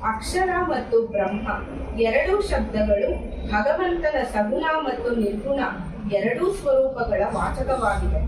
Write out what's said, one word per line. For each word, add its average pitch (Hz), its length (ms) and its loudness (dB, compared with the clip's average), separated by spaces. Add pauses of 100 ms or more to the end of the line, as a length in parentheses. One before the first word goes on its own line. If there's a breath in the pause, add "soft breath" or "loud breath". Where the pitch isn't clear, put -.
(100)
ಅಕ್ಷರ 359 400 0 (220)
ಮತ್ತು 233 240 0 (160)
ಬ್ರಹ್ಮ 202 340 0 (600)
ಎರಡೂ 311 260 2 (160)
ಶಬ್ದಗಳು 214 600 2 (420)
ಭಗವಂತನ 311 640 0 (180)
ಸಗುಣ 214 300 0 (220)
ಮತ್ತು 240 220 -4 (140)
ನಿರ್ಗುಣ 233 380 -2 (580)
ಎರಡೂ 226 260 2 (120)
ಸ್ವರೂಪಗಳ 254 680 2 (120)
ವಾಚಕವಾಗಿದೆ. 196 920 0